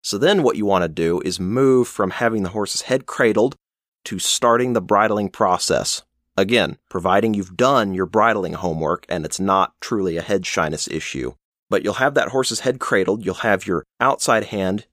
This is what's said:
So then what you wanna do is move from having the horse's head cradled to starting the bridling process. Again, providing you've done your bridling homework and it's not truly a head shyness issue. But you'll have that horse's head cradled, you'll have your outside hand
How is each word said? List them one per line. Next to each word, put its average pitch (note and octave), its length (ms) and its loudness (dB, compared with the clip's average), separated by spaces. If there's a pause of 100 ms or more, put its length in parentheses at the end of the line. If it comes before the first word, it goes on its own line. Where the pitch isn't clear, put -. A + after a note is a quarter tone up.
So - 160 -6
then F3+ 240 2
what B2 140 2
you G#2 100 -2
wanna F#2 220 2
do E2 320 0
is F2 180 -4
move B2 480 2
from F#2+ 240 -2
having A2+ 320 -2
the F2+ 60 -4
horse's G#2 340 -4
head C3+ 240 -2
cradled A#2 480 2 (520)
to F#2+ 120 -8
starting A#2+ 540 2
the A2+ 80 2
bridling G#2 480 2
process. - 760 0 (360)
Again, G2 400 0 (100)
providing G2 460 2
you've F#2 220 -6
done A#2+ 360 2
your F#2 140 -2
bridling G#2 480 2
homework E2 560 -2
and D#2+ 160 -4
it's - 120 -8
not F#2+ 400 2
truly F#2 380 -2
a E2 60 -4
head F#2+ 240 -2
shyness D#2 420 -2
issue. C2 460 -6 (340)
But G2 160 -2
you'll G2+ 100 -2
have C#3 200 0
that C3+ 160 0
horse's B2+ 300 -2
head C3 200 -2
cradled, G2 460 0
you'll F#2 80 -4
have G2+ 320 0
your F2 180 -2 (160)
outside A#2+ 460 2
hand G2+ 460 -4